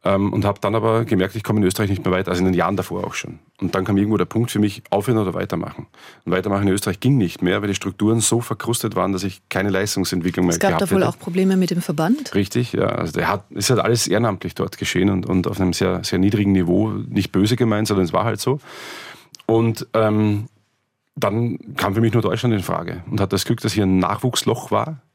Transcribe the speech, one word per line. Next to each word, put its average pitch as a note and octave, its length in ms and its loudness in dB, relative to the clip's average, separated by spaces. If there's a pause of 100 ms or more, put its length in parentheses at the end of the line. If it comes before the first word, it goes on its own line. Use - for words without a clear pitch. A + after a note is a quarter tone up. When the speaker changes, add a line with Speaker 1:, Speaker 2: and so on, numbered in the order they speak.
Speaker 1:
ähm, G2 300 2
und G#2+ 120 0
habe G2+ 160 -2
dann G#2 140 0
aber A2+ 300 2
gemerkt, F#2+ 300 0
ich A2 80 -6
komme G#2+ 160 0
in G2 60 4
Österreich F#2+ 240 0
nicht F#2+ 140 -2
mehr F#2 100 0
weiter, F#2 180 0
also F2+ 80 0
in F#2 60 2
den F#2 80 4
Jahren F2+ 240 2
davor F#2 280 -6
auch - 80 -10
schon. - 260 -10 (200)
Und F#2 160 -2
dann F#2+ 100 0
kam G2+ 120 2
irgendwo G#2 200 2
der F2+ 80 0
Punkt A#2 260 -2
für G#2 80 -2
mich, G#2 300 0
aufhören G#2 280 2
oder F#2 160 0
weitermachen. F#2 540 -6 (380)
Und E2+ 60 -2
weitermachen G2 360 0
in F#2+ 60 4
Österreich G2+ 260 -2
ging C3+ 180 4
nicht F#2 240 0
mehr, F#2 200 2
weil G#2 80 -4
die F#2+ 60 0
Strukturen G#2+ 460 0
so A2+ 200 2
verkrustet A2+ 540 -4
waren, F#2+ 180 0
dass F#2 100 -2
ich F#2 260 -8
keine G2 200 0
Leistungsentwicklung F#2 760 0
mehr E2+ 80 2
Speaker 2:
Es E2+ 60 -2
gab G3 120 2
Speaker 1:
gehabt D#2+ 120 0
Speaker 2:
da E3+ 80 -2
wohl G3 100 4
Speaker 1:
hätte. - 80 2
Speaker 2:
auch - 100 -8
Probleme F#3+ 380 0
mit F3+ 140 2
dem E3+ 100 -2
Verband? F3+ 540 -2
Speaker 1:
Richtig, A#2 380 -2
ja. G2+ 140 0
Also D#2+ 260 -4
der E2+ 160 -2
hat, G2 240 -4
es G2 160 -4
hat A2+ 100 4
alles A2+ 280 2
ehrenamtlich G2+ 480 0
dort - 220 -6
geschehen F#2+ 320 0
und, F#2 160 0
und F2+ 220 0
auf F2+ 120 -4
einem F2+ 140 2
sehr, F#2 300 0
sehr - 160 -2
niedrigen G2+ 340 4
Niveau, F#2 360 2
nicht G2+ 420 -2
böse G#2+ 260 2
gemeint, G#2+ 300 2
sondern F#2+ 180 2
es D#2+ 80 -4
war F2+ 120 2
halt G#2 160 -2
so. C3+ 180 0 (840)
Und, A2+ 480 2
ähm, G#2+ 540 2 (680)
dann A2+ 440 -2 (160)
kam G2+ 200 -2
für A2+ 40 2
mich A2+ 140 2
nur A#2 80 4
Deutschland G#2+ 340 0
in F#2+ 60 -2
Frage F2 500 -6
und G#2 80 -2
hatte G2 120 2
das G2 120 0
Glück, A#2+ 160 0
dass A2 140 -4
hier G#2 100 2
ein F#2 160 4
Nachwuchsloch A#2 720 -2
war B2 300 -2 (140)